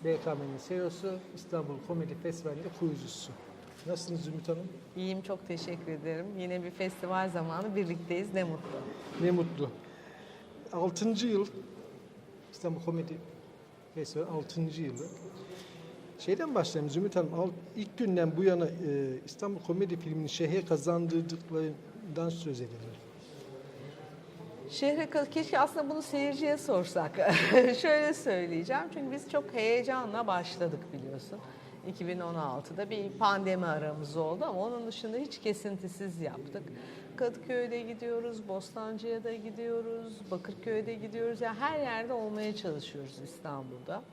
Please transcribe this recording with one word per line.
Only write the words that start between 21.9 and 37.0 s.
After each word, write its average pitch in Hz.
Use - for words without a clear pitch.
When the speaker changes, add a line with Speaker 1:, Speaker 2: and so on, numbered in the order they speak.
Speaker 1:
söz 165
edelim. 113
Speaker 2:
Şehre 294
ka-, 285
keşke 311
aslında 294
bunu 311
seyirciye 285
sorsak. 180
<laughs> 185
Şöyle 302
söyleyeceğim, 185
çünkü 277
biz 277
çok 285
heyecanla 233
başladık 175
biliyorsun. 135
İki 185
bin 180
on 170
altıda 160
bir 202
pandemi 190
aramız 151
oldu 165
ama 208
onun 233
dışında 226
hiç 277
kesintisiz 190
yaptık. 147